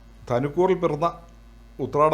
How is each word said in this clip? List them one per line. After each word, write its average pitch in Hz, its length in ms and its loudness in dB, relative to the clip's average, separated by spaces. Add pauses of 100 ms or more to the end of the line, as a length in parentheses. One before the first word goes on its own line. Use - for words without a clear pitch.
(300)
ധനുക്കൂറിൽ 147 540 0
പിറന്ന 156 240 -2 (800)
ഉത്രാട 147 280 2